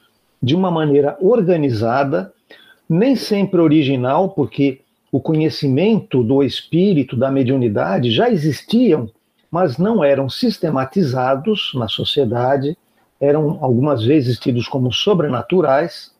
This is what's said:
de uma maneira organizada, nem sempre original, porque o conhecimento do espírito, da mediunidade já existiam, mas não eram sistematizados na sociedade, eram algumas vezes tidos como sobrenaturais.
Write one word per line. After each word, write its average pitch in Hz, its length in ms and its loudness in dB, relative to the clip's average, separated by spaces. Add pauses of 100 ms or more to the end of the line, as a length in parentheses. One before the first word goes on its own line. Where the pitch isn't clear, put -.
(420)
de 127 120 0
uma 185 160 0
maneira 143 500 2
organizada, 151 1120 0 (560)
nem 220 260 2
sempre 190 460 0
original, 147 680 2
porque 139 500 -2 (320)
o 135 80 0
conhecimento 156 1040 0
do 135 180 2
espírito, 151 720 0
da 131 160 0
mediunidade 131 800 0
já 185 200 0
existiam, 160 800 0 (400)
mas 160 260 -2
não 196 260 0
eram 139 280 0
sistematizados 151 1400 -2
na 120 140 -4
sociedade, 127 880 -2 (440)
eram 147 420 0
algumas 131 420 0
vezes 127 340 2
tidos 120 280 -2
como 127 260 -2
sobrenaturais. 156 1300 0